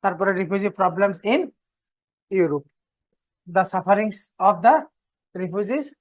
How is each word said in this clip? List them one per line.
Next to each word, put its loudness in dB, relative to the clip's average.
তারপরে 0
refugee -2
problems 0
in 2
Europe, 0
the 4
sufferings 0
of 2
the 8
refugees -6